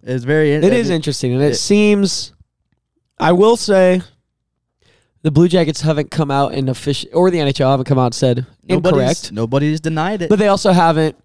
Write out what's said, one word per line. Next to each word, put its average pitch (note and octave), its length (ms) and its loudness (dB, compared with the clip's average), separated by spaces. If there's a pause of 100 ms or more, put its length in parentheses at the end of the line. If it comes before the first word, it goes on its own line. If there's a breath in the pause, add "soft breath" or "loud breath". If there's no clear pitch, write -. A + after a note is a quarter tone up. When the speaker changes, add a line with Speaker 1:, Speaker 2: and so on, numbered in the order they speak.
Speaker 1:
It's B2+ 200 -6
very, D3+ 300 0
Speaker 2:
It D3+ 100 -2 (100)
is A#3 160 -2
Speaker 1:
it, F3+ 60 -2
Speaker 2:
interesting, C#3 380 -4
and C3 100 0
it D3 100 0
Speaker 1:
it - 20 -4
Speaker 2:
seems, G#3 800 0 (840)
I D#3+ 140 2
will G#3+ 240 4
say, F#3 440 2 (1200)
the D#3 80 -2
Blue D#3+ 160 4
Jackets E3 340 0
haven't D3+ 300 -2
come C#3+ 180 -4
out C#3 240 0
and C3+ 140 -4
offici-, C3 460 -4
or F3+ 180 2
the F3 80 0
N C#3+ 80 0
H C3+ 140 -2
L C3+ 100 2
haven't C3 140 0
come C3+ 120 0
out B2+ 100 2
and A#2 80 -4
said B2+ 300 0 (180)
Speaker 1:
Nobody's, E3+ 360 0
Speaker 2:
incorrect. C3+ 320 -2
Speaker 1:
nobody's C#3 480 -2
denied D#3+ 420 -4
it. E3 80 -4
Speaker 2:
But G#3+ 100 2
they G#3 100 2
also G3 240 2
haven't E3 520 2